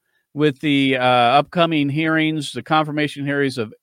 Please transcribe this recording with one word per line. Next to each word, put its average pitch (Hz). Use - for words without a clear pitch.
with 147
the, 139
uh, 123
upcoming 143
hearings, 156
the 120
confirmation 151
hearings 139
of 113